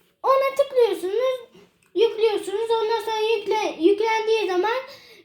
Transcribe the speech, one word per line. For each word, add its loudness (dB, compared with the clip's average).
Ona 2
tıklıyorsunuz, 0
yüklüyorsunuz. 0
Ondan 0
sonra -4
yükle-, -2
yüklendiği 2
zaman 0